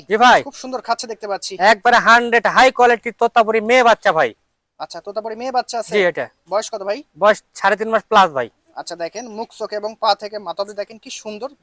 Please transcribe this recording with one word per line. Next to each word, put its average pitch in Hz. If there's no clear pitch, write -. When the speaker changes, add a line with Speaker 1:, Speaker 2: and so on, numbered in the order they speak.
Speaker 1:
জি 202
ভাই। 226
Speaker 2:
খুব 277
সুন্দর 254
খাচ্ছে 233
দেখতে 220
পাচ্ছি। 190
Speaker 1:
একবারে 220
হান্ড্রেড 233
হাই 220
কোয়ালিটি 240
তোতাপুরি 226
মেয়ে 240
বাচ্চা 214
ভাই। 139
Speaker 2:
আচ্ছা, 156
তোতাপুরি 214
মেয়ে 247
বাচ্চা 240
আছে? 208
Speaker 1:
জি, 208
এটা। 156
Speaker 2:
বয়স 208
কত 208
ভাই? 202
Speaker 1:
বয়স 202
সাড়ে 196
তিন 214
মাস 220
প্লাস 196
ভাই। 127
Speaker 2:
আচ্ছা, 147
দেখেন, 180
মুখ 220
চোখ 214
এবং 208
পা 214
থেকে 208
মাথা 185
অবধি 202
দেখেন, 202
কি -
সুন্দর 214